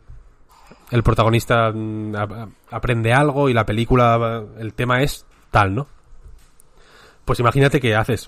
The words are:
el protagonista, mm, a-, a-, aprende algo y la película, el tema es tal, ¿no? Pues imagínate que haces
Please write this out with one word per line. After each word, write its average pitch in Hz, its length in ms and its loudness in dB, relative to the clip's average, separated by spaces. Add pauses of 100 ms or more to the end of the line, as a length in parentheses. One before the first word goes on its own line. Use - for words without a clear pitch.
(920)
el 117 120 0
protagonista, 113 680 2
mm, 107 440 -8
a-, 104 60 -4
a-, 110 260 -10 (220)
aprende 117 420 -2
algo 139 360 2
y 127 60 2
la 110 120 2
película, 117 800 2 (140)
el 110 160 -10
tema 127 280 0
es - 240 -4 (240)
tal, 98 240 2
¿no? 139 120 -4 (1400)
Pues 127 160 -2
imagínate 139 420 2
que 120 140 0
haces 110 340 -2